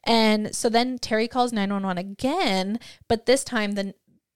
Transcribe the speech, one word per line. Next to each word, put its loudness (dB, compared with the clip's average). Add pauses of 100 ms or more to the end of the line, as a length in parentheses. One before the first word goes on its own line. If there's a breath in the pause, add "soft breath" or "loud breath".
And 2
so -2
then 0
Terry -2
calls 0
nine 0
one -2
one -2
again, -2 (280 loud breath)
but 0
this 4
time -2
the, -6 (420)